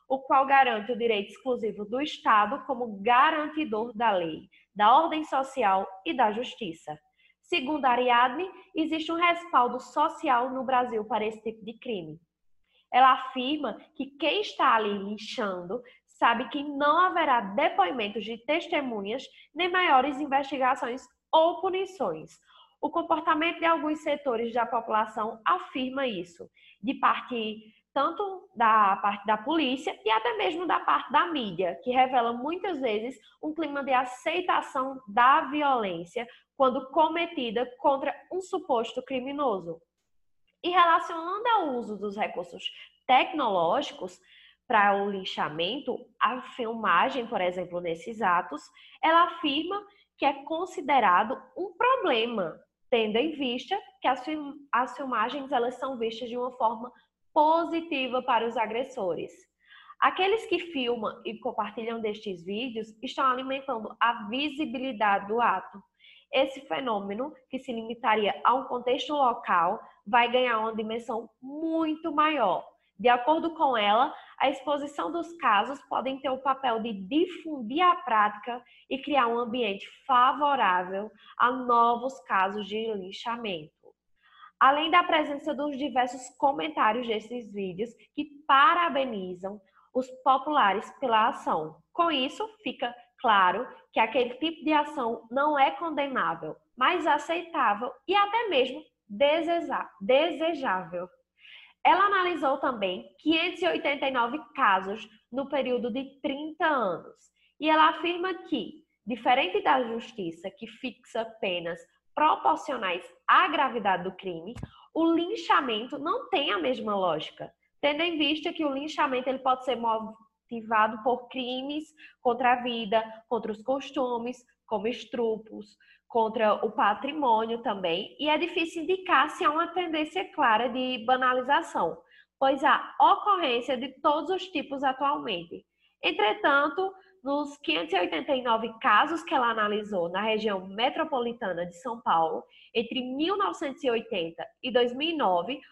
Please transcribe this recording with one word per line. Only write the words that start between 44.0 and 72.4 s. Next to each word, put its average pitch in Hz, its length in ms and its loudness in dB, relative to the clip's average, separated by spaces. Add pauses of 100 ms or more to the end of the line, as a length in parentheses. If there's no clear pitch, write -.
para 202 280 6
o 202 160 0
linchamento, 190 840 -4 (240)
a 240 220 -6 (140)
filmagem, 226 720 -2
por 226 120 -4
exemplo, 175 400 -4
nesses 175 400 -8
atos, 185 440 0 (400)
ela 330 220 6
afirma 339 540 -4 (380)
que 302 80 0
é 285 80 2 (100)
considerado 269 960 2 (160)
um 370 220 -6
problema, 247 800 0 (300)
tendo 220 280 2
em 302 160 0
vista 262 440 -4 (240)
que 302 60 0
as 262 180 0
film-, 302 300 -8 (160)
as - 260 0
filmagens, 262 540 -4
elas 247 240 0
são 262 240 -6
vistas 226 300 -4
de 240 80 -8
uma 247 160 -4
forma 233 380 -2 (400)
positiva 302 920 2
para 233 240 2
os 233 100 -4
agressores. 214 720 -4 (680)
Aqueles 392 480 2
que 349 100 0
filmam 240 680 -4
e 220 120 -8
compartilham 226 640 -6
destes 208 420 -6
vídeos 220 440 -6 (160)
estão 262 240 0
alimentando 262 720 -4
a 226 300 0
visibilidade 240 1000 -2
do 220 120 0
ato. 196 400 0 (540)
Esse 277 280 0
fenômeno, 226 720 -4 (180)
que 262 100 -6
se 262 120 -10
limitaria 220 600 0 (100)
a 233 120 6
um 262 100 -2
contexto 247 480 -2
local, 220 640 2 (280)
vai 240 240 4
ganhar 247 280 2
uma 220 160 -4
dimensão 226 540 -6 (120)
muito 311 720 -4
maior. 285 500 2 (340)